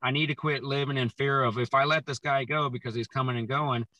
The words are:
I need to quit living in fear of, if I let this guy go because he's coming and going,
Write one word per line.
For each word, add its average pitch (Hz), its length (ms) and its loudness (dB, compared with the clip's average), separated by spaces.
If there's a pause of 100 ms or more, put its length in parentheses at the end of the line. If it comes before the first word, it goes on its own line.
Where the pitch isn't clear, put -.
I 127 80 0
need 151 160 2
to 143 80 -2
quit 143 280 -2
living 139 340 0
in 123 120 0
fear 139 340 2
of, 117 140 0
if 123 160 0
I 135 120 6
let 156 200 2
this 135 140 -6
guy 139 260 0
go 147 240 0
because 123 240 -6
he's 113 140 -4
coming 127 300 -2
and 117 100 -4
going, 135 360 0 (160)